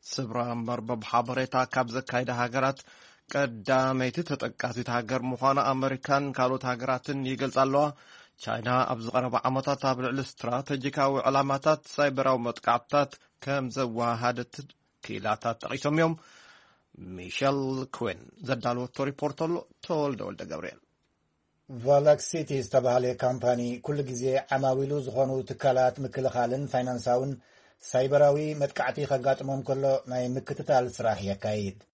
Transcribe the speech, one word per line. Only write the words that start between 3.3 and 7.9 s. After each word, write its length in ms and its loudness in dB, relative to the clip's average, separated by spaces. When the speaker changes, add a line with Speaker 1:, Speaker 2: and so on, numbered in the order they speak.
Speaker 1:
ቀዳመይቲ 840 0
ተጠቃሲት 640 -4
ሃገር 320 -2
ምዃና 440 2
ኣሜሪካን 680 2
ካልኦት 340 2
ሃገራትን 580 -2
ይገልጻ 360 -2
ኣለዋ። 240 4